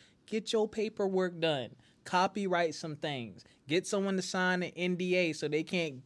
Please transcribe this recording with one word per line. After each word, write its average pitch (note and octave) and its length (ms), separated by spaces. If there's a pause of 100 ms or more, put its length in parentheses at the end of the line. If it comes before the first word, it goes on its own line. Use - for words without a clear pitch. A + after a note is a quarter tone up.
(260)
get A3 260
your G#3+ 160
paperwork F#3+ 720
done. D3 360 (300)
Copyright F3+ 680
some D#3 200
things. B2+ 480 (240)
Get F3 200
someone G3 300
to F#3 40
sign F#3 420
an - 120
N F3+ 200
D F3+ 200
A F3 180
so D3+ 140
they D3 160
can't D#3+ 420